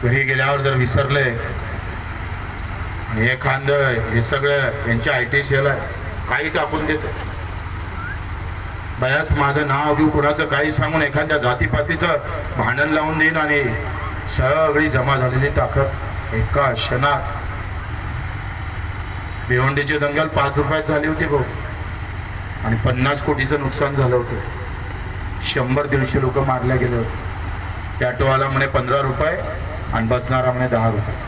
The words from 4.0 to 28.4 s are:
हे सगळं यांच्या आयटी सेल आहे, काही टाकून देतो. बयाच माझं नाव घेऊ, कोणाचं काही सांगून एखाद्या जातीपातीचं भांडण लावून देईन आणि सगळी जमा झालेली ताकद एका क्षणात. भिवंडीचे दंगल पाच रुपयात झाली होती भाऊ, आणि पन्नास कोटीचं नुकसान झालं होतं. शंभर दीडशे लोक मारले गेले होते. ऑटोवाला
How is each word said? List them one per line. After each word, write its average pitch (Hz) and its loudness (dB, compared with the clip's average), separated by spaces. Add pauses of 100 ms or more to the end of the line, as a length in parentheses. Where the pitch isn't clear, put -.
हे 117 4
सगळं 139 2 (160)
यांच्या 117 2
आयटी 135 2
सेल 139 2
आहे, 107 0 (500)
काही 143 0
टाकून 156 0
देतो. 147 0 (1900)
बयाच 139 2
माझं 143 2
नाव 147 2
घेऊ, 151 6
कोणाचं 147 2
काही 147 2
सांगून 156 2
एखाद्या 151 2
जातीपातीचं 156 2 (400)
भांडण 127 2
लावून 156 2
देईन 160 4
आणि 147 2 (680)
सगळी 147 4
जमा 131 2
झालेली 131 2
ताकद 135 2 (460)
एका 127 2
क्षणात. 131 2 (2250)
भिवंडीचे 139 2
दंगल 147 2
पाच 139 2
रुपयात 151 2
झाली 151 2
होती 151 0
भाऊ, 135 2 (1200)
आणि 113 2
पन्नास 131 2
कोटीचं 143 0
नुकसान 139 0
झालं 127 4
होतं. 117 0 (1040)
शंभर 131 2
दीडशे 135 2
लोक 127 2
मारले 127 2
गेले 123 0
होते. - -4
ऑटोवाला 135 2